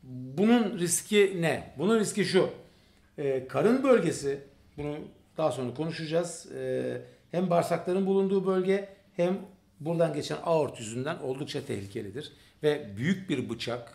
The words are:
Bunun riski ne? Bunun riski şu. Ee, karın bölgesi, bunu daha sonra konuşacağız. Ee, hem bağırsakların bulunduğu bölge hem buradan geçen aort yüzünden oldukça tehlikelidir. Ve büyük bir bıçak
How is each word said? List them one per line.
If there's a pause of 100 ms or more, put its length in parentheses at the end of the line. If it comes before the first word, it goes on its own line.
Bunun
riski
ne?
Bunun
riski
şu. (680)
Ee,
karın
bölgesi, (360)
bunu (380)
daha
sonra
konuşacağız.
Ee, (280)
hem
bağırsakların
bulunduğu
bölge (280)
hem (420)
buradan
geçen
aort
yüzünden
oldukça
tehlikelidir. (300)
Ve
büyük
bir
bıçak